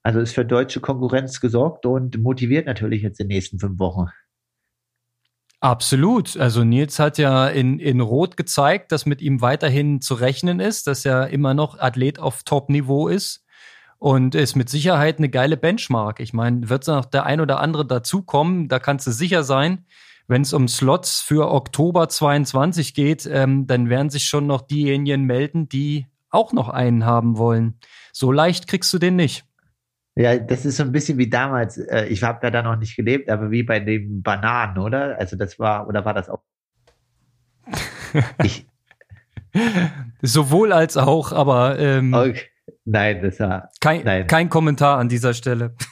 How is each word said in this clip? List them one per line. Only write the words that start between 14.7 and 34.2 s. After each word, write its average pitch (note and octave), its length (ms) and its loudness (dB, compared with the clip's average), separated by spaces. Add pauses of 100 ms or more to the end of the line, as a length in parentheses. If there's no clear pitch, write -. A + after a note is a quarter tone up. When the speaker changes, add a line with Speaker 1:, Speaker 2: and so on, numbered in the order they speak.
Speaker 2:
eine D3 100 2
geile C3 260 2
Benchmark. B2 640 -2
Ich A2+ 140 -10
meine, A#2 340 0
wird C3 200 -2
noch C#3+ 180 0
der - 200 0
ein D3+ 140 0
oder C#3+ 220 0
andere D3+ 260 -2
dazukommen, D#3+ 800 0
da C3 120 0
kannst C#3 280 -4
du B2 40 0
sicher E3 320 0
sein, C#3+ 420 0 (420)
wenn's C3 240 0
um C3 160 2
Slots C#3 540 0
für D3+ 280 0
Oktober D#3+ 600 0
zweiundzwanzig D3 840 0
geht, D3 320 0
ähm, C3+ 420 0
dann B2 220 0
werden C3+ 200 0
sich C3+ 160 -4
schon C#3+ 220 -2
noch C#3 160 -2
diejenigen C#3 600 0
melden, C#3+ 460 -2
die C#3+ 380 -4 (220)
auch A3 220 0
noch A2+ 160 0
einen A#2+ 380 0
haben A#2 320 2
wollen. A2+ 420 0 (320)
So C3 220 0
leicht E3+ 340 2
kriegst - 240 -2
du F#3 80 0
den F3+ 160 2
nicht. D#3+ 300 0 (720)
Speaker 1:
Ja, A#2+ 220 4
das A#2 260 -4
ist C#3+ 140 -2
so D3+ 60 2
ein C3 80 -2
bisschen D3 260 0
wie B2 100 2
damals. B2 500 -2
Äh, A2 280 -2
ich G#2 160 -4
hab A#2 220 -2
ja A#2 80 0
da A#2 100 0
noch A#2 140 -2
nicht A2 200 -6
gelebt, B2 360 0
aber G#2+ 180 -2
wie A#2 140 0
bei A2+ 160 0
den G#2 420 -4